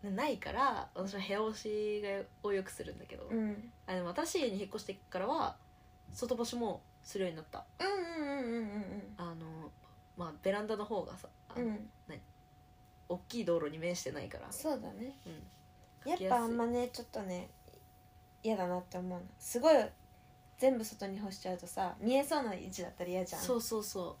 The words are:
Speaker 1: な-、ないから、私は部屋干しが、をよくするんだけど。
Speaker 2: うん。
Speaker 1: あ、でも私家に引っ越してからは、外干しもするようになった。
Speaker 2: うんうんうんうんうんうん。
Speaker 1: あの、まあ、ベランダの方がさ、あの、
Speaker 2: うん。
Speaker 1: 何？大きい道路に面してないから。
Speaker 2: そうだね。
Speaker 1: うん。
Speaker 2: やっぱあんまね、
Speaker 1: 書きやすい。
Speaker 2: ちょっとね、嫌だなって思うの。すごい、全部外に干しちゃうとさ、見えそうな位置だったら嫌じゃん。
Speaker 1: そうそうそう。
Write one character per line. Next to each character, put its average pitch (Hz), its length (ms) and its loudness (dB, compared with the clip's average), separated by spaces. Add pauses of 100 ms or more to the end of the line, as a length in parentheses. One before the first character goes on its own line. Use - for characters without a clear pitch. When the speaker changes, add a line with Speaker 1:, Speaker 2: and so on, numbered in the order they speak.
Speaker 1:
な-、 202 80 -6
な 220 160 0
い 240 120 0
か - 140 -6
ら、 254 420 4
私 196 220 -4
は 196 40 -2
部 190 100 -4
屋 196 100 2
干 220 120 2
し 214 500 0
が、 196 460 -4
を 202 60 2
よ 190 80 2
く 190 80 -8
す - 120 -10
る - 120 -8
ん - 40 -14
だ - 60 -14
け - 120 -14
ど。 - 80 -12
Speaker 2:
う - 100 -4
ん。 214 360 0 (160)
Speaker 1:
あ、 190 80 -2
で 180 60 2
も 180 60 -2
私 311 320 0
家 277 100 4
に 196 100 0
引 202 80 -2
っ 196 40 -12
越 220 80 -4
し 196 60 -6
て - 100 -6 (160)
か 185 80 -2
ら 190 80 0
は、 302 300 2 (580)
外 247 200 0
干 226 120 0
し 240 100 -4
も 226 240 -2 (220)
す - 160 -6
る 190 60 2
よ 180 40 2
う 170 40 -2
に 160 40 -8
な 156 60 -10
っ - 80 -14
た。 - 160 -8 (120)
Speaker 2:
う 330 60 -2
ん - 20 2
う 392 40 2
ん 330 480 -2
う 269 40 -2
ん - 20 0
う 233 60 -2
ん - 20 0
う 233 40 0
ん 233 40 0
う - 0 -
ん。 208 580 -6
Speaker 1:
あ 170 160 -6
の、 160 360 -10 (460)
ま 175 120 -4
あ、 151 40 -6 (100)
ベ 190 100 4
ラ 208 100 2
ン 214 40 -4
ダ 214 120 0
の 208 80 -2
方 196 180 0
が - 140 -10
さ、 - 100 -14 (220)
あ - 80 -6
の、 247 80 0
Speaker 2:
う - 20 2
ん。 214 220 -4 (180)
Speaker 1:
何？ 147 100 -8 (920)
大 180 80 0 (100)
き 233 140 -2
い - 20 2
道 170 120 6
路 151 140 2
に 156 80 -8
面 170 160 0
し 175 80 -4
て - 100 -4
な 147 100 -4
い - 80 -8
か - 80 -8
ら。 - 120 -10
Speaker 2:
そ - 200 -2
う 262 100 0
だ - 140 -8
ね。 247 200 -8 (120)
Speaker 1:
う - 20 -12
ん。 160 140 -12 (600)
Speaker 2:
や 311 100 2
っ 359 40 0 (120)
ぱ 247 60 8
あ 233 100 4
ん 233 100 2
ま 233 80 4
ね、 240 300 2
Speaker 1:
書 240 80 -8
き - 20 -8
や - 0 -
す - 60 -20
い。 - 20 -20
Speaker 2:
ち 226 60 -4
ょ - 20 -4
っ - 40 -4
と 190 40 -6
ね、 180 220 -6 (920)
嫌 220 140 4
だ 185 120 2
な 180 100 2
っ 180 60 -4
て - 140 -6
思 180 180 -4
う - 20 -6
の。 180 80 -10 (120)
す - 200 -2
ご 285 120 10
い、 311 40 12 (840)
全 262 220 8
部 220 60 0
外 208 240 -6
に 196 100 -4
干 208 120 -4
し 190 100 -10
ち - 80 -4
ゃ 185 60 0
う 180 40 -6
と 180 80 -12
さ、 185 320 -2
見 233 160 4
え 277 100 8
そ 294 160 2
う 262 40 0
な 214 100 -2
位 - 140 -8
置 185 140 -6
だ 170 60 -4
っ - 60 -12
た 180 100 -4
ら 180 60 -4
嫌 185 140 2
じ 180 100 -8
ゃ 160 40 -4
ん。 165 40 -2
Speaker 1:
そ 247 140 4
う 233 40 2
そ 226 180 0
う 208 60 -2
そ 180 260 -4
う。 - 100 -12